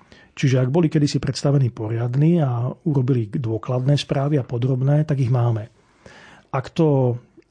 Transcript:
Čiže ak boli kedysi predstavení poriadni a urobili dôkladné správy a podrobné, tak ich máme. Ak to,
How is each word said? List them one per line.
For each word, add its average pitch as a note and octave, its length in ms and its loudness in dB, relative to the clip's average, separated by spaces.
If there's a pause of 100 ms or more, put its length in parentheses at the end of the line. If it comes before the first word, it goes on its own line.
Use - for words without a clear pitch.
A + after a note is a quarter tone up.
(360)
Čiže C3 240 2
ak B2+ 80 0
boli D#3 240 2
kedysi D3 240 0
predstavení C#3 560 0
poriadni B2 720 0
a B2 240 -2
urobili B2+ 640 -2
dôkladné B2+ 640 -2
správy C#3+ 400 -2
a B2 80 0
podrobné, C3+ 640 0
tak C#3 160 0
ich A#2 80 0
máme. A#2+ 400 0 (800)
Ak - 240 -6
to, C3+ 400 2 (340)